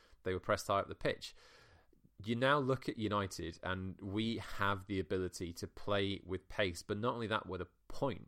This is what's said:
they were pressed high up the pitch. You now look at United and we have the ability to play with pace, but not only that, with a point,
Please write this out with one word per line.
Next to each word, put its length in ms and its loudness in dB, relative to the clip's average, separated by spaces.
they 80 0
were 80 0
pressed 280 0
high 120 4
up 80 -2
the 60 -8
pitch. 400 -4
You 100 0
now 240 6
look 300 2
at 100 -4
United 640 0
and 400 -2
we 400 0
have 280 2
the 140 0
ability 540 -2
to 120 -8
play 580 0
with 240 -6
pace, 340 0
but 160 -2
not 160 0
only 120 -2
that, 200 0
with 160 -4
a 60 -6
point, 400 -2